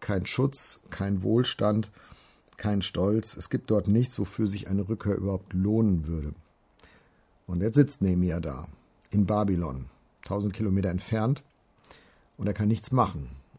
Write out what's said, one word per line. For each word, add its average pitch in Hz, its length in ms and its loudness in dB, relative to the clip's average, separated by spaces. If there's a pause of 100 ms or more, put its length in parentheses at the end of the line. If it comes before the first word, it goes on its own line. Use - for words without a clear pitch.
kein 92 260 -2
Schutz, - 640 -2
kein 98 320 -2
Wohlstand, 110 680 2 (680)
kein 101 240 0
Stolz. 104 520 0
Es - 140 -6
gibt - 220 -4
dort 101 180 2
nichts, 117 300 4
wofür 107 280 -2
sich 98 220 -4
eine 98 220 0
Rückkehr 104 260 -2
überhaupt 95 380 -4
lohnen 98 520 2
würde. 76 280 -4 (1120)
Und 90 160 -2
jetzt 110 140 2
sitzt - 260 4
Nehemia 90 380 2
da, 71 280 -8 (420)
in 101 140 4
Babylon, 87 640 0 (360)
tausend 104 300 -4
Kilometer 98 380 0
entfernt. 110 520 -2 (960)
Und 98 80 -4
er 104 60 0
kann 104 160 0
nichts 110 240 0
machen. 85 380 0 (280)